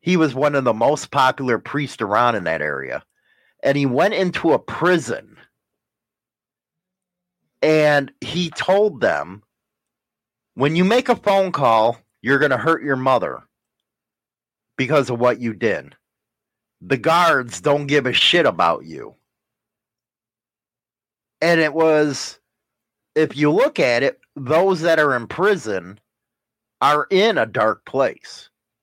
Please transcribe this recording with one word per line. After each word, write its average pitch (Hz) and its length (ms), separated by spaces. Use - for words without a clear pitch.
he 180 160
was 156 180
one 143 200
of 135 100
the 120 80
most 123 380
popular 131 480
priests - 420
around 113 360
in 92 80
that 80 180
area. 67 400
And 139 140
he 143 80
went 147 300
into 180 380
a 135 60
prison. - 800
And 151 500
he 165 280
told 190 520
them, 87 400
"When 147 220
you 180 80
make 240 260
a 233 60
phone 196 360
call, 117 460
you're 135 160
gonna 139 180
hurt 143 280
your 139 120
mother 113 460
because 131 340
of 120 80
what 120 220
you 117 120
did. 90 420
The 90 160
guards 156 640
don't 143 280
give 139 180
a 123 60
shit 165 340
about 85 400
you." 67 300
And 165 180
it 151 140
was, 151 640
if 151 220
you 147 140
look 220 300
at 123 240
it, 131 160
those 156 460
that 165 180
are 143 160
in 117 100
prison 110 720
are 147 300
in 196 260
a 113 100
dark 110 380
place. - 640